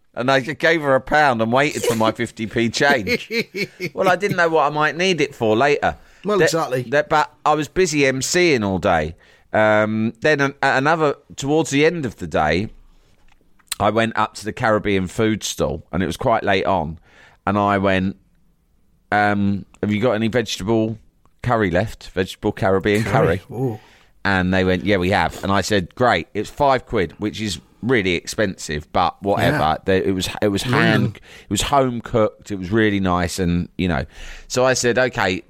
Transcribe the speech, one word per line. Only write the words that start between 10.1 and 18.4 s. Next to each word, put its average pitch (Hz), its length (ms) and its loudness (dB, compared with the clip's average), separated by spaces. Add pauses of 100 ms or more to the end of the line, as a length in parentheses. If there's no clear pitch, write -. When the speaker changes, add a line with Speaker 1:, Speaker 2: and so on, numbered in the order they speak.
Speaker 1:
then 151 180 2
an-, 139 220 0
a-, 131 160 2
another, 151 360 0 (220)
towards 151 340 -2
the 143 160 2
end 170 180 0
of 104 120 -8
the 90 100 -10
day, 82 440 0 (1080)
I 104 120 2
went 113 280 0
up 110 160 -2
to 101 100 -16
the 104 80 -6
Caribbean 104 540 0
food 110 380 -2
stall, 73 480 -4
and 90 100 -2
it 87 40 0
was 82 100 -4
quite 113 260 0
late 98 240 0
on, 82 320 -2 (480)
and 98 100 0
I 101 220 2
went, 95 380 0 (960)